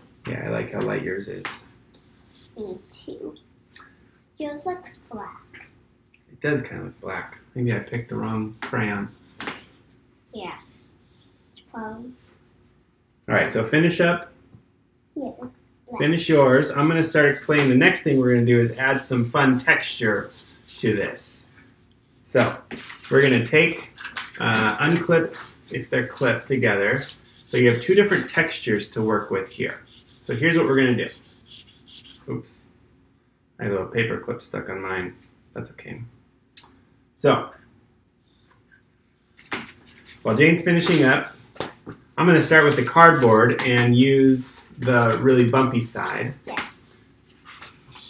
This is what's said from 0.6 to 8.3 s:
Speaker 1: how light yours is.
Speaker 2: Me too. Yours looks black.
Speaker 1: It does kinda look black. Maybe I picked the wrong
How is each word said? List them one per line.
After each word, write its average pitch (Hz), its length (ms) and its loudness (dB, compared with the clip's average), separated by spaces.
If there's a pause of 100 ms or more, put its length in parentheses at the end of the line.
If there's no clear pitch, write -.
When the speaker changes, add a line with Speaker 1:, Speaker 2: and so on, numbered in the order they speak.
Speaker 1:
how - 80 -8
light 53 220 -6
yours 95 260 -10
is. - 360 -14 (920)
Speaker 2:
Me 190 220 -14 (140)
too. - 440 -16 (1000)
Yours 294 280 -10
looks 359 320 -10 (120)
black. - 580 -18 (640)
Speaker 1:
It - 100 -20
does 143 220 -2
kinda - 220 -12
look - 160 -18
black. 92 380 -14 (160)
Maybe 120 200 -2
I 101 60 -4
picked - 300 -12
the 113 60 -10
wrong 110 440 -8